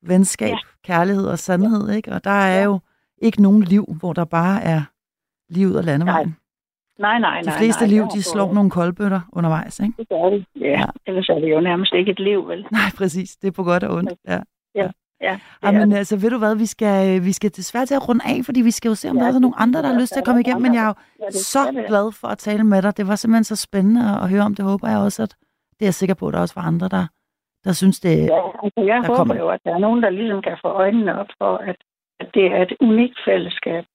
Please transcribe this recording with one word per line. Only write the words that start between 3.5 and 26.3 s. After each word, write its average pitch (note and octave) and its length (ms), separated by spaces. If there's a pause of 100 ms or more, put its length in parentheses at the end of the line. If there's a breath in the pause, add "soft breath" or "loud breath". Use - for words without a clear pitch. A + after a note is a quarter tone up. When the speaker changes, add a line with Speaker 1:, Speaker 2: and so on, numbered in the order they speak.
Speaker 1:
liv, G3 220 (140)
hvor F3+ 140
der E3+ 120
bare F3 380
er D#3+ 180 (680)
liv F#3 180
ud F#3 80
af D#3+ 100
landevejen. D#3+ 420
Speaker 2:
Nej. D#3+ 100 (640)
Nej, G#3 200
nej, E3+ 220
Speaker 1:
De E3+ 40
Speaker 2:
nej, D#3 120
Speaker 1:
fleste A3 240
Speaker 2:
nej, A3 80
Speaker 1:
liv, G#3+ 120
Speaker 2:
der G#3+ 80
Speaker 1:
de G#3+ 80
Speaker 2:
er G3+ 40
Speaker 1:
slår G3 240
Speaker 2:
både F#3 100
Speaker 1:
nogle G3+ 160
kolbøtter F3+ 500 (120)
undervejs, E3 460
ikke? G#3 180
Speaker 2:
Det A3+ 120
gør F3 200
de, G3+ 160 (140)
ja. - 60 (140)
Speaker 1:
Ja. - 60 (200)
Speaker 2:
Ellers F#3 240
er E3 100
det D#3 120
jo D#3 100
nærmest F3+ 320
ikke F#3+ 180
et F#3 80
liv, G3 280
vel? F3 240
Speaker 1:
Nej, G3+ 260
præcis. F#3 400
Det - 100
er F#3+ 40
på F#3+ 120
godt F3 200
og - 120
ondt, F3 180 (140)
ja. F3+ 120 (360)
Speaker 2:
Ja, F#3+ 140 (320)
ja, F#3 120
det G3 80 (220 loud breath)
Speaker 1:
Ej, G3+ 100
Speaker 2:
er G#3 60
Speaker 1:
men G#3 120
Speaker 2:
det. G3+ 60
Speaker 1:
altså, G3+ 200
ved G3+ 120
du B3+ 80
hvad, G#3+ 180
vi A3 100
skal, F#3+ 580
vi F#3 80
skal G3+ 240
desværre A#3 300
til C#4 100
at C4+ 140
runde A#3 160
af, B3+ 200
fordi B3+ 160
vi A3+ 100
skal - 180
jo A3 60
se, - 140
om B3+ 60
Speaker 2:
Ja, B3 60
Speaker 1:
der B3 60
også B3 100
er - 20
Speaker 2:
det - 20
Speaker 1:
nogle B3 180
andre, B3 200
Speaker 2:
synes D#4 40
Speaker 1:
der C#4+ 40
har C4 60
Speaker 2:
jeg, A#3+ 80
Speaker 1:
lyst B3+ 120
til C4+ 60
at C4+ 60
Speaker 2:
der C#4 60
Speaker 1:
komme A#3+ 100
Speaker 2:
er - 60
Speaker 1:
igennem, B3 140
men B3 120
jeg A#3 100
er - 20
jo G#3+ 40
Speaker 2:
andre. G3+ 120 (180 soft breath)
Ja, G#3+ 60
det G3 100
Speaker 1:
så G3 280
Speaker 2:
skal C4+ 120
det. A3+ 120
Speaker 1:
glad G#3+ 240
for - 160
at G#3 100
tale G#3 260
med G3+ 180
dig. G3+ 160
Det G3+ 100
var G#3 80
simpelthen A3 280
så G#3+ 120
spændende G#3 460 (220)
at F3+ 60
høre G3 140
om. G#3 120
Det G3 100
håber G3 240
jeg G#3+ 100
også, G3+ 240
at G#3+ 60 (440)
det - 80
er G#3+ 40
jeg F#3+ 80
sikker F#3+ 220
på, F3+ 120
at - 60